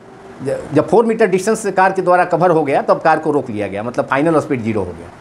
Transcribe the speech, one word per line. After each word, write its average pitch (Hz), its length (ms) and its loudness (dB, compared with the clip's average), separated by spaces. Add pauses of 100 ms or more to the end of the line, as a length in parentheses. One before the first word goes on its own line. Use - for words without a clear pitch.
(420)
ज-, 135 320 -6
जब 143 140 2
four 220 180 4
meter 226 200 2
distance 190 400 0
कार 190 260 2
के 190 100 -4
द्वारा 175 220 4
cover 170 260 2
हो 156 140 2
गया 143 180 0
तब 196 180 2
कार 156 180 2
को 156 120 -4
रोक 143 200 -2
लिया 104 180 -4
गया, 98 140 -6
मतलब 120 240 -4
final 147 340 0
speed 127 220 -4
zero 107 180 -2
हो 90 120 -6
गया। 82 160 -16 (120)